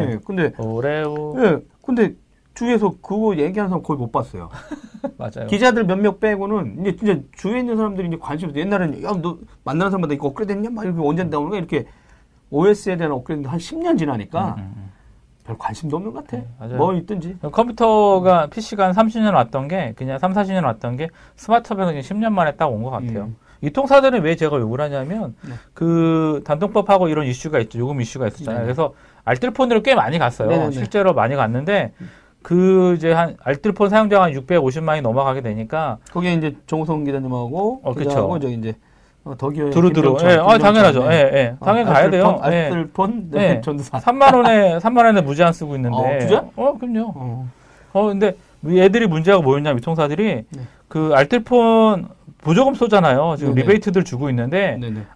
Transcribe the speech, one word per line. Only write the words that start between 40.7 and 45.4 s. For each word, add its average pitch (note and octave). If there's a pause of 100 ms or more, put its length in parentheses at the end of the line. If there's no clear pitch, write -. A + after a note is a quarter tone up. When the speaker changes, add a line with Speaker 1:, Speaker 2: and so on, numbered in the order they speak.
Speaker 2:
네. E3
Speaker 1:
예, C#3
예. B2
Speaker 2:
아, -
Speaker 1:
당연히 A3
가야 D#3+
Speaker 2:
알뜰폰, F#3
Speaker 1:
돼요. F#3
예. E3+
Speaker 2:
알뜰폰, F3+
네, D3 (180)
Speaker 1:
예. A2+
Speaker 2:
전두산. C#3+
Speaker 1:
삼만 C4+
원에, G#3+
삼만 A#3
원에 G#3
무제한 D#3+